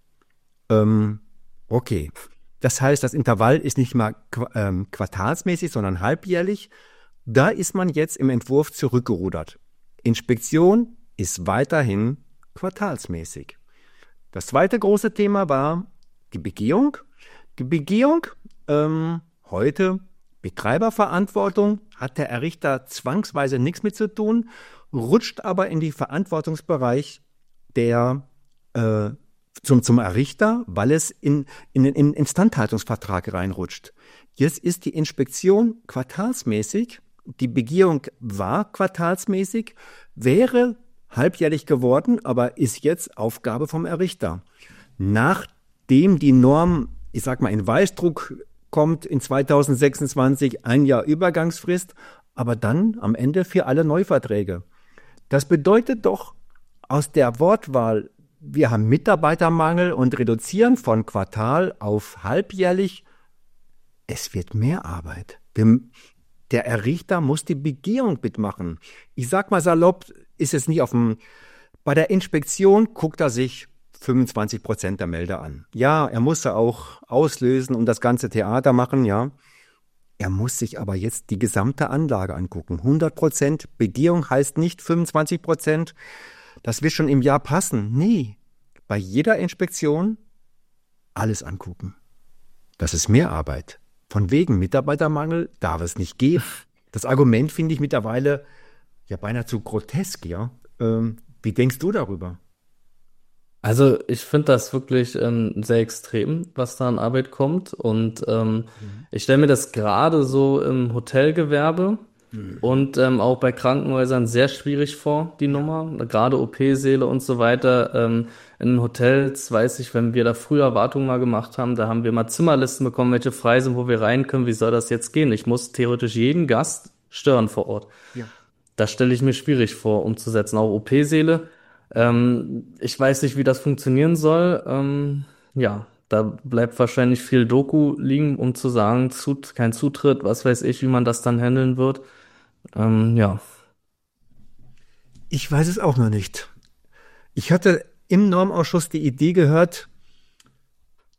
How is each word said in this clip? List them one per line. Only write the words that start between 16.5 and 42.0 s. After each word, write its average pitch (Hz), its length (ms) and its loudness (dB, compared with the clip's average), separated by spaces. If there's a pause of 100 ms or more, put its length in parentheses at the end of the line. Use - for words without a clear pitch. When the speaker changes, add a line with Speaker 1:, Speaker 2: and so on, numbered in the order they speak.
Speaker 1:
Die 131 60 -6
Begehung, 202 640 0 (400)
ähm, 160 540 0 (280)
heute 185 500 0 (420)
Betreiberverantwortung, 202 1400 -2 (160)
hat - 220 -10
der 147 120 -4
Errichter 135 560 -4
zwangsweise 139 720 -4
nichts 135 260 -2
mit 208 120 -4
zu 214 180 -4
tun, 220 360 -2 (440)
rutscht 139 480 0
aber 185 280 -2
in 160 100 -4
die 156 120 -2
Verantwortungsbereich 147 1300 -4 (540)
der, 120 520 0 (460)
äh, 110 360 0 (540)
zum, 127 200 4
zum 120 160 6
Errichter, 139 680 0
weil 101 240 0
es 160 200 0
in, 143 340 -2 (280)
in, 131 100 4
in 139 100 2
den 147 200 4
Instandhaltungsvertrag 110 1200 -2
reinrutscht. 92 600 -8 (420)
Jetzt 143 240 -2
ist - 260 -4
die - 60 -6
Inspektion 196 960 0
quartalsmäßig, 175 1120 -6 (400)
die 127 80 -2
Begehung 147 540 2 (180)
war 107 500 -4
quartalsmäßig, 190 1040 -4 (400)
wäre 240 640 2 (320)
halbjährlich 156 560 0
geworden, 139 580 2